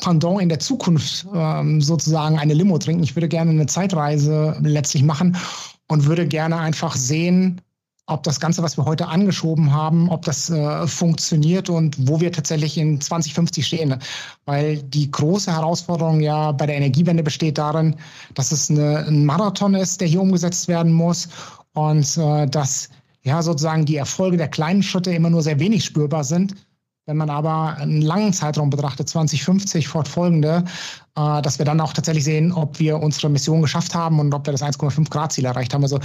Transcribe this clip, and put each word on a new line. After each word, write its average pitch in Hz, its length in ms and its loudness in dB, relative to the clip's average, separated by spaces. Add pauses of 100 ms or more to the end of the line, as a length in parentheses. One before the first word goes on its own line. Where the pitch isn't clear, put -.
Pendant 175 400 2
in 180 60 2
der 160 100 0
Zukunft, - 720 -2
ähm, 156 480 0
sozusagen 156 560 2
eine 151 180 2
Limo 175 240 4
trinken. 165 260 0
Ich - 100 -4
würde 170 140 0
gerne 165 240 2
eine 156 140 2
Zeitreise 151 920 0
letztlich 147 440 2
machen 175 320 2 (500)
und 151 200 2
würde 165 200 2
gerne 160 300 -2
einfach 160 400 -4
sehen, 175 640 0 (460)
ob 156 160 -4
das 139 160 -2
Ganze, 165 240 0
was 160 140 -4
wir 143 80 0
heute 160 240 -2
angeschoben 160 640 2
haben, 160 380 2
ob 165 140 -2
das, 147 260 -4
äh, 156 360 -2
funktioniert 170 840 0
und 160 260 0 (100)
wo 156 140 2
wir 175 120 0
tatsächlich 156 440 -2
in 156 240 0
zwanzig 170 320 -4
fünfzig 165 340 0
stehen. 143 300 -2 (480)
Weil 147 380 -2
die 139 280 -2
große 180 400 0
Herausforderung 160 720 0
ja 151 320 0
bei 147 140 -2
der 147 100 -2
Energiewende 160 460 2
besteht 151 340 -2
darin, 156 400 0 (380)
dass - 180 -2
es 143 180 -2
eine, 151 360 2
ein 147 180 4
Marathon 190 500 2
ist, 190 280 -2
der 175 60 2
hier 170 120 2
umgesetzt 180 480 0
werden 170 240 2
muss 170 360 2 (440)
und, 151 460 0
äh, 151 280 2
dass, 139 440 -2 (320)
ja, 143 180 0
sozusagen 160 460 0
die 151 100 0
Erfolge 180 400 0
der 160 120 0
kleinen 175 340 0
Schritte 185 280 -2
immer 170 200 2
nur 170 120 4
sehr 147 160 0
wenig 196 260 2
spürbar 151 400 -2
sind. 180 300 -2 (520)
Wenn 151 120 -2
man 156 100 -2
aber 156 480 -2
einen 151 240 0
langen 180 320 2
Zeitraum 151 380 0
betrachtet, 143 400 -4
zwanzig 156 340 0
fünfzig 190 440 0
fortfolgende, 165 760 0 (520)
äh, 151 260 0
dass 127 160 -4
wir 151 80 0
dann 151 140 2
auch 147 140 -4
tatsächlich 156 300 0
sehen, 156 280 2
ob 165 260 -4
wir 151 200 2
unsere 151 320 0
Mission 156 320 2
geschafft 170 320 -2
haben 165 260 2
und 147 140 2
ob 143 120 -6
wir 151 60 -2
das 135 100 -4
eins 143 140 -2
Komma 151 140 -2
fünf 147 200 0
Grad 151 220 -2
Ziel 131 140 -2
erreicht 127 280 -2
haben. 143 80 2
Also 139 220 0